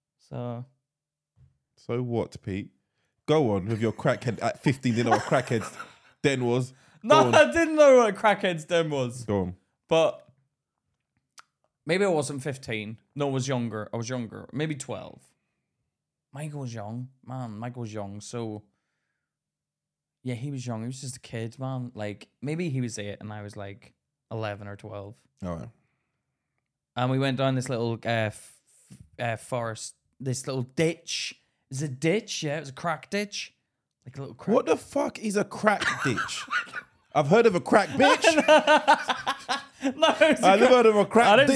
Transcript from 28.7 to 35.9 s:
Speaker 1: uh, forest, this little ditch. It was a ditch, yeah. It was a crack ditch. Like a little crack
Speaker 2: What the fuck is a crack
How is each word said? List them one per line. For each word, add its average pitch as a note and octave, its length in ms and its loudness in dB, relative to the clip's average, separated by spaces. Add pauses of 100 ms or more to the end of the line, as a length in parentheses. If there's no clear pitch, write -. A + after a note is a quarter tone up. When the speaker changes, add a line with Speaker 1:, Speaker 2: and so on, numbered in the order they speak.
Speaker 1:
uh, A#2 160 -4
forest, A2+ 600 -8 (260)
this C3 260 -6
little C3+ 160 -4
ditch. - 720 -4 (360)
It - 40 -16
was C3+ 80 -6
a D3+ 80 -6
ditch, E3 540 -2
yeah. D3 140 -4
It - 40 -6
was C#3 80 -14
a C3 40 -16
crack D#3+ 360 -8
ditch. G3+ 440 -8 (520)
Like B2+ 100 -18
a C#3 60 -12
little B2 140 -14
crack - 200 0
Speaker 2:
What - 120 2
the D#4+ 100 2
fuck - 420 -6
is G#3 160 -4
a G3+ 80 0
crack G3+ 400 0 (220)